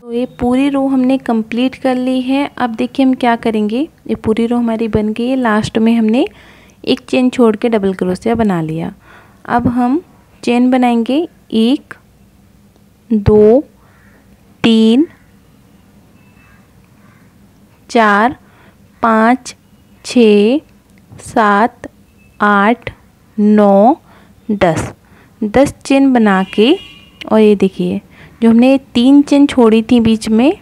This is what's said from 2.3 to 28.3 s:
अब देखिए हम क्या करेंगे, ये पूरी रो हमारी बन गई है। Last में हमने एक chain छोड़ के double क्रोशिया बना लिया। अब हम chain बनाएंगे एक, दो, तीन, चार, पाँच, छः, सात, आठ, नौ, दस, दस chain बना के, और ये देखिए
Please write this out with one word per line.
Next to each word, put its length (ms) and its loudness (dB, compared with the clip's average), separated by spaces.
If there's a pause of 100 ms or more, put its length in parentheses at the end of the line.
अब 180 -6
देखिए 320 -4
हम 80 2
क्या 220 0
करेंगे, 440 -4 (260)
ये 100 -4
पूरी 300 -2
रो 100 -2
हमारी 320 -4
बन 200 -2
गई 200 -6
है। 80 -2
Last 420 -2
में 160 2
हमने 300 0 (600)
एक 160 -2
chain 300 -2
छोड़ 260 0
के 120 -4
double 260 -2
क्रोशिया 400 -4
बना 280 -2
लिया। 300 -8 (540)
अब 220 -2
हम 320 -2 (420)
chain 280 0
बनाएंगे 460 0 (360)
एक, 420 -2 (1160)
दो, 500 4 (1040)
तीन, 420 2 (2750)
चार, 460 0 (680)
पाँच, 520 0 (500)
छः, 560 2 (640)
सात, 640 -2 (520)
आठ, 500 0 (480)
नौ, 580 4 (520)
दस, 440 -2 (480)
दस 360 0
chain 360 0
बना 300 2 (120)
के, 180 2 (500)
और 180 0
ये 160 4
देखिए 440 -4 (400)